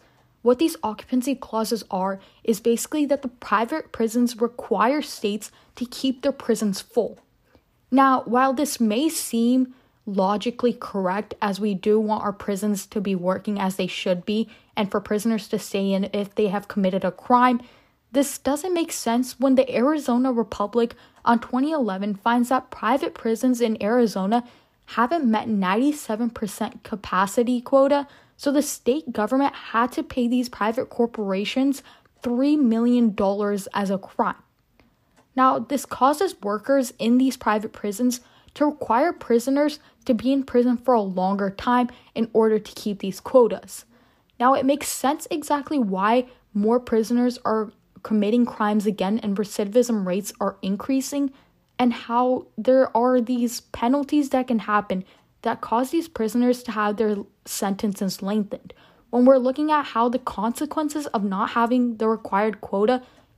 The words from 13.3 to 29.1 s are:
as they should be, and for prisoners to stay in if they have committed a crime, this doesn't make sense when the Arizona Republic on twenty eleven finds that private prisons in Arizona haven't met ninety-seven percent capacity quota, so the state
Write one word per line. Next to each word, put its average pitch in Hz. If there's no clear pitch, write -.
as 190
they 185
should 180
be, 220
and 202
for 208
prisoners 214
to 208
stay 196
in 196
if 202
they 214
have 202
committed 190
a 185
crime, 247
this -
doesn't 294
make 330
sense 247
when 262
the 254
Arizona 262
Republic 233
on 233
twenty 262
eleven 208
finds 240
that 254
private 262
prisons 233
in 220
Arizona 220
haven't 285
met 220
ninety-seven 220
percent -
capacity 220
quota, 277
so -
the 277
state 277